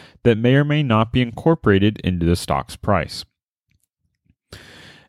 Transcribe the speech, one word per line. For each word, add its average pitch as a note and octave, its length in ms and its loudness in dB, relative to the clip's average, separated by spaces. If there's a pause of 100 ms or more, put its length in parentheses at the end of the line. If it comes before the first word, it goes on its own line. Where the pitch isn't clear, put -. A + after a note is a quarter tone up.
(240)
that A2+ 160 4
may B2 160 2
or C#3+ 80 4
may D3 180 -2
not A2+ 320 0
be B2+ 80 0
incorporated A2 800 0
into F2 220 -2
the E2+ 100 2
stock's - 400 -6
price. - 480 -4 (1900)